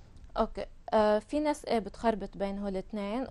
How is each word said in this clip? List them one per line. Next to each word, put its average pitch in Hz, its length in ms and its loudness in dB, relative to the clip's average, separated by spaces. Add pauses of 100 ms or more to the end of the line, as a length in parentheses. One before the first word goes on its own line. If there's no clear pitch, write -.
(380)
اوكي، 214 280 0 (280)
آه، 214 260 6
في 285 200 -2
ناس 294 260 0
ايه 233 140 2
بتخربط 202 580 -2
بين 196 220 -2
هول 202 120 -2
الاثنين، 202 600 -4